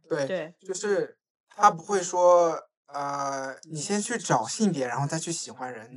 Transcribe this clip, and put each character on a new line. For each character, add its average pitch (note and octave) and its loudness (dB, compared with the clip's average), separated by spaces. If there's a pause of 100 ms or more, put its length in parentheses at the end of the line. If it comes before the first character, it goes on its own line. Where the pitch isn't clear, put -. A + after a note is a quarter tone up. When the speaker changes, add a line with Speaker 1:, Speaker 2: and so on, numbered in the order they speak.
Speaker 1:
对， C#3+ -2
Speaker 2:
对， - -
Speaker 1:
对。 F3 -8
Speaker 2:
就 F#3+ -8
是 F#3 -2 (380)
他 G#3 6
不 D#3+ -8
会 G3 0
说， F3 6 (280)
呃， C#3 -6 (160)
你 D3+ -8
先 G3+ -2
去 A#3 -4
找 B2 0
性 G3+ 0
别， C3+ -2
然 B2 -4
后 C#3+ 0
再 D#3+ -4
去 E3 -6
喜 C#3+ -8
欢 B2+ -12
人， A2+ -16